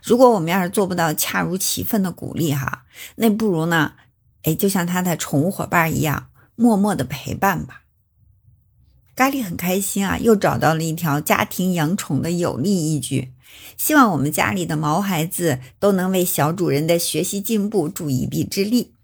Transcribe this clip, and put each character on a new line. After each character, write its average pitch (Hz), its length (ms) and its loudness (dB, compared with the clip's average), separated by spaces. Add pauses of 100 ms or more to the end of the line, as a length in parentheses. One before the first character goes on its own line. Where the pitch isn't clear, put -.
如 233 160 2
果 254 120 10
我 214 100 2
们 165 100 -2
要 190 120 2
是 208 80 -2
做 196 160 2
不 180 80 -2
到 165 200 0
恰 - 280 -2
如 165 140 -2
其 - 280 -4
分 208 180 0
的 180 80 -2
鼓 - 240 -12
励 156 180 0
哈， - 320 -6 (300)
那 226 160 2
不 220 160 0
如 165 200 0
呢， 165 260 2 (500)
哎， 156 120 0
就 202 140 0
像 190 160 0
他 180 160 -2
的 180 160 0
宠 - 240 -2
物 160 80 2
伙 180 160 -6
伴 165 300 0
一 139 60 -2
样， 147 300 -2 (260)
默 233 200 4
默 196 200 0
的 127 80 -2
陪 - 280 -8
伴 175 320 -2
吧。 - 180 -18 (1300)
咖 262 160 2
喱 277 100 -2
很 185 160 -8
开 185 240 -2
心 196 260 -2
啊， 175 120 -2
又 226 160 6
找 180 240 2
到 151 160 2
了 160 80 -2
一 160 100 -4
条 156 280 -2
家 - 240 -2
庭 185 300 -2
养 165 220 0
宠 135 240 -2
的 165 120 -4
有 175 240 -2
力 165 360 0
依 151 60 0
据。 131 360 -4 (440)
希 - 160 0
望 262 180 6
我 160 40 0
们 135 140 0
家 175 220 -2
里 180 140 -2
的 165 100 -4
毛 156 240 0
孩 185 240 0
子 165 360 -2 (180)
都 202 140 4
能 185 180 0
为 185 140 2
小 156 280 0
主 175 160 -2
人 143 180 0
的 170 120 4
学 - 240 -2
习 196 180 -4
进 208 300 -2
步 190 180 0
助 156 220 -6
一 131 160 -2
臂 143 180 -2
之 196 200 -2
力。 233 280 0 (120)